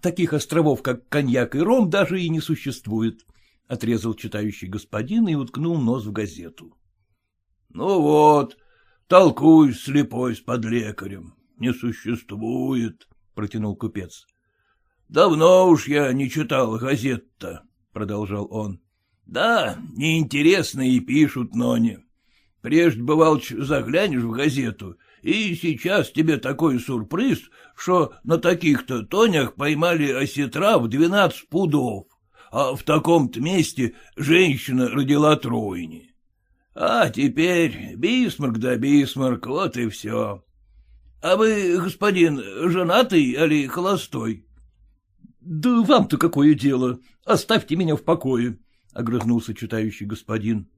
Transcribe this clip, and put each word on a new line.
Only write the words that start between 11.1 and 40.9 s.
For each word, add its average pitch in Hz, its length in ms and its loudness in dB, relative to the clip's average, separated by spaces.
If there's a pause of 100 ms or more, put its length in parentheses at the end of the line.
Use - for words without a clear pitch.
Не 123 140 -4
существует», 117 1400 -6 (280)
протянул 104 400 -6
купец. 101 500 -12 (840)
«Давно 180 600 6
уж 151 180 4
я 143 240 0
не 135 180 -2
читал 131 480 -2
газет-то», 123 840 -6 (320)
продолжал 104 560 -6
он. 104 300 -8 (440)
«Да, 170 540 -2 (160)
неинтересно 151 920 0
и 127 120 4
пишут, 131 560 0
но 120 220 0
не. 113 200 0 (640)
Прежде, 151 400 2
бывал, 151 400 4
заглянешь 135 800 -2
в 117 100 -4
газету, 120 680 -4 (260)
и 202 320 -2
сейчас 165 560 -4
тебе 156 260 0
такой 131 420 -2
сюрприз, 147 600 -4 (360)
что 175 380 0 (100)
на 165 140 0
таких-то 147 680 0
тонях 175 520 0
поймали 151 560 0
осетра 143 680 0
в 117 100 0
двенадцать 170 600 0
пудов, 143 580 -2 (460)
а 131 240 -2
в - 80 -12
таком-то 151 580 2
месте 151 540 -2 (200)
женщина 139 760 2
родила 147 480 2
тройни. 95 760 -8 (600)
А - 340 0
теперь 156 880 -2
Бисмарк 170 600 -2
да 123 180 -2
Бисмарк, 131 720 0
вот 143 300 -4
и 120 100 -4
все. 107 560 -6 (800)